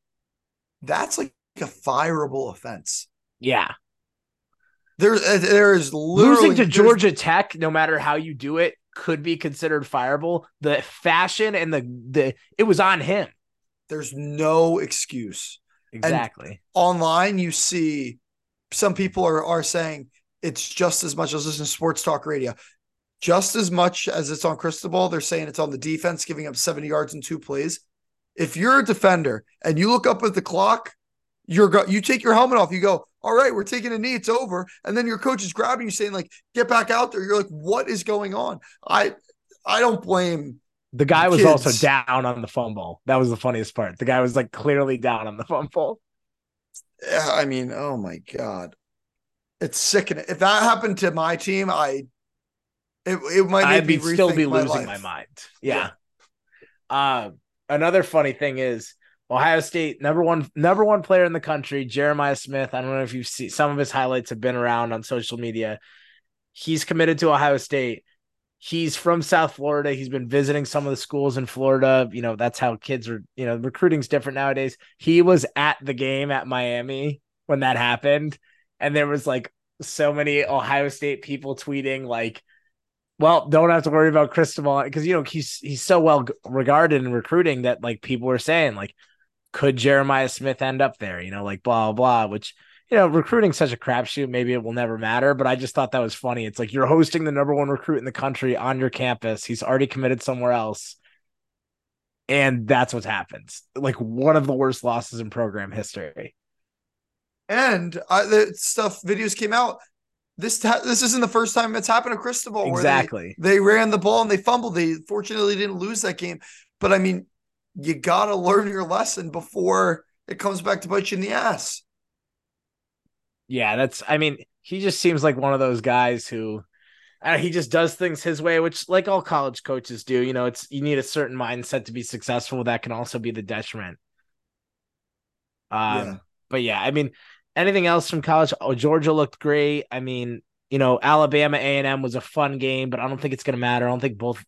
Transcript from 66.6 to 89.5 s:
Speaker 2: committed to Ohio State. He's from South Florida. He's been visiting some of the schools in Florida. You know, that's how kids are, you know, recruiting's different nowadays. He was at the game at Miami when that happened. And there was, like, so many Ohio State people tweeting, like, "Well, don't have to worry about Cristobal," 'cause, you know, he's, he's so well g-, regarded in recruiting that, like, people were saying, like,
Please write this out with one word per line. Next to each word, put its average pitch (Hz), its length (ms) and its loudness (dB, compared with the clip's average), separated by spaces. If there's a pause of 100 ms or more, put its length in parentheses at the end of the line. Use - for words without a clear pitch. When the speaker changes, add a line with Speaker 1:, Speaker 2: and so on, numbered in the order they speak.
Speaker 2:
committed 165 360 2
to 165 120 4
Ohio 143 260 4
State. 127 460 -4 (540)
He's 160 380 -4
from 170 260 0
South 160 320 2
Florida. 143 400 -2
He's 131 160 -8
been 127 180 -6
visiting 143 380 0
some 143 200 -4
of 139 60 -2
the 131 60 -2
schools 139 400 -2
in 131 80 -4
Florida. 131 640 4
You 120 100 -8
know, 117 140 -2
that's 117 240 -2
how 120 160 0
kids 117 320 -6
are, 113 160 -8 (120)
you 127 100 -6
know, 117 100 -2
recruiting's 131 540 0
different 139 260 -2
nowadays. 135 420 -2 (200)
He 170 240 6
was 170 240 6 (100)
at 147 260 2
the 135 120 -4
game 135 380 -2
at 135 160 -4
Miami 127 760 -4 (240)
when 139 160 0
that 127 160 2
happened. 143 600 0 (420)
And 143 160 -2
there 147 120 2
was, 143 180 -4
like, 127 280 -4 (280)
so 147 320 0
many 147 320 0
Ohio 139 440 0
State 143 320 -6
people 135 340 -8
tweeting, 135 500 -6
like, 117 380 -6 (760)
"Well, 156 280 4
don't 156 220 6
have 165 140 4
to 160 60 -2
worry 156 200 6
about 151 220 4
Cristobal," 143 580 0
'cause, 151 160 -4
you 180 80 2
know, 156 100 0
he's, - 360 -8
he's 139 220 -10
so - 180 4
well 151 240 6
g-, 117 100 -6 (120)
regarded 143 580 4
in 123 100 -4
recruiting 139 500 0
that, 123 180 0
like, 117 200 -6
people 127 260 -4
were 127 100 2
saying, 151 380 0
like, 101 180 -10 (600)